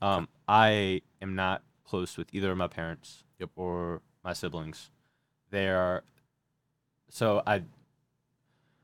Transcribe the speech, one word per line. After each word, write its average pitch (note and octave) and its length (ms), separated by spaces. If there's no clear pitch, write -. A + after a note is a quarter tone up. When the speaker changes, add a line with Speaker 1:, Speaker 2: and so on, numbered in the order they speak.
Speaker 1:
Um, G2 260
I G#2 540
am F#2+ 140
not F#2+ 260
close F2+ 340
with E2+ 160
either F#2+ 180
of F#2 60
my F2+ 100
parents - 560
Speaker 2:
Yep. F2+ 180
Speaker 1:
or F2 460
my F2+ 120
siblings. D#2+ 560
They G2 220
are, F#2 340
so G#2 380
I, G2+ 160